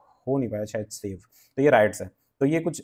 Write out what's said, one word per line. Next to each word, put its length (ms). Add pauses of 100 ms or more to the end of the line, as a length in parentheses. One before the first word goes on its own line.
(280)
हो 100
नहीं 120
पाया 160
शायद 220
सेव। 320 (360)
तो 60
ये 80
राइट्स 320
हैं, 100 (280)
तो 60
ये 140
कुछ 240